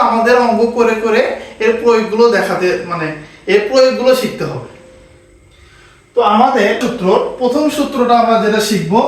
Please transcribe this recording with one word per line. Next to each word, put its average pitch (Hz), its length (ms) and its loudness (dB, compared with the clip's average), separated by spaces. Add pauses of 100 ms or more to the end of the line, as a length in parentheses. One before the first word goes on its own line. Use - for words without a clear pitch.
আমাদের 226 260 2 (120)
অঙ্ক 220 140 0 (180)
করে 226 160 2 (100)
করে 226 180 2 (420)
এর 233 160 0
প্রয়োগগুলো 220 440 2 (120)
দেখাতে, 185 320 -2 (220)
মানে 160 160 -6 (460)
এর 208 160 4
প্রয়োগগুলো 254 420 2 (100)
শিখতে 190 300 -6
হবে। 123 200 -12 (1400)
তো 240 60 0 (140)
আমাদের 254 320 2 (160)
সূত্র, 185 240 -4 (340)
প্রথম 254 240 0 (120)
সূত্রটা 240 440 0
আমরা 226 240 2
যেটা 214 240 0
শিখব 175 260 -2 (140)